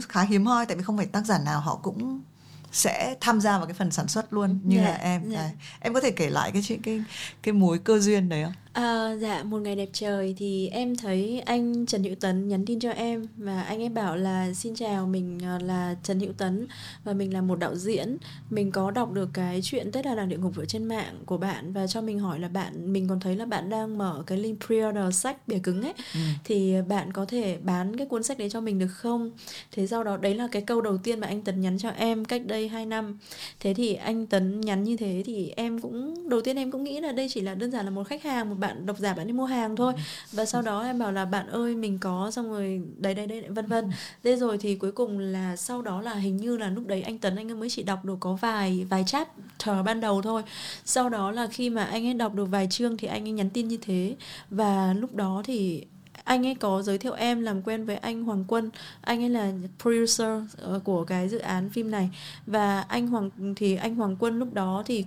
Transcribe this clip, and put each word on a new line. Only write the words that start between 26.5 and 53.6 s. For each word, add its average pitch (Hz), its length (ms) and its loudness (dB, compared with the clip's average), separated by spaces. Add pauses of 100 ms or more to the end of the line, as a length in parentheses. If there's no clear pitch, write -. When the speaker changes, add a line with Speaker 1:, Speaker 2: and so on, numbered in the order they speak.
Speaker 2:
bạn 190 240 0
có 196 120 -2
thể 196 380 -2
bán 185 340 0
cái 277 100 -2
cuốn 233 160 -2
sách 269 160 -2
đấy 202 120 -2
cho 226 100 -4
mình 214 180 0
được 185 160 2
không?" 233 360 -2 (420)
Thế 196 140 0
sau 233 180 0
đó, 202 120 0
đấy 196 180 2
là 240 180 -2
cái 208 100 0
câu 233 180 2
đầu 208 180 2
tiên 226 220 -2
mà 208 60 -4
anh 208 160 -2
Tấn 190 180 0
nhắn 185 180 2
cho 185 120 -2
em 226 340 0
cách 247 220 -2
đây 220 220 -2
hai 226 180 -6
năm. 214 320 -4 (420)
Thế 196 140 2
thì 233 200 2
anh 226 320 -2
Tấn 196 340 2
nhắn 202 240 2
như 226 120 2
thế 196 300 -2
thì 208 300 -4
em 233 240 -2
cũng, 277 480 -6
đầu 240 120 4
tiên 254 160 0
em 262 140 -2
cũng 269 140 -4
nghĩ 285 160 -4
là 311 120 -2
đây 262 180 -2
chỉ 240 100 -4
là 190 140 -2
đơn 233 160 -2
giản 233 140 -2
là 196 60 -4
một 196 180 -4
khách 294 140 -6
hàng, 247 280 -2
một 202 120 -4
bạn 185 240 -4
độc 196 120 -4
giả 190 160 0
bạn 165 120 -4
đi 233 60 -2
mua 254 120 0
hàng 233 320 0
thôi. 247 200 2
Speaker 1:
Ừ. 151 40 -6 (320)
Speaker 2:
Và 214 120 0
sau 240 180 0
đó 214 200 0
em 247 160 -2
bảo 214 140 0
là 190 120 0
"Bạn 196 220 -2
ơi, 233 300 0
mình 208 220 0
có", 190 320 -2
xong 226 200 -4
rồi 196 320 -2 (160)
đấy, 196 160 0
đấy, 208 120 -4
đấy, 220 220 -6
vân 214 180 -4
vân. 226 180 2
Speaker 1:
Ừ. 196 60 -2 (340)
Speaker 2:
Thế 247 120 6
rồi 233 220 2
thì 202 180 0
cuối 196 160 -2
cùng 208 260 0
là 190 380 -2
sau 247 260 -4
đó 196 180 -2
là 226 140 -4
hình 196 220 0
như 233 200 0
là 220 140 -2
lúc 233 160 -4
đấy 190 160 0
anh 226 160 -6
Tấn 190 180 0
anh 220 140 -6
ấy 226 60 -6
mới 226 140 -4
chỉ 233 120 -4
đọc 190 220 -2
được 190 160 -2
có 185 120 0
vài, 190 580 2
vài 190 160 4
chapter 214 800 -2
ban 226 160 2
đầu 202 220 2
thôi. 220 200 0 (420)
Sau 247 240 2
đó 202 220 0
là 233 160 -2
khi 240 240 -2
mà 220 140 2
anh 226 220 -2
ấy 247 80 2
đọc 220 200 0
được 202 120 2
vài 190 240 2
chương 233 260 0
thì 214 120 -4
anh 214 200 -4
ấy 220 40 -2
nhắn 202 180 2
tin 226 180 0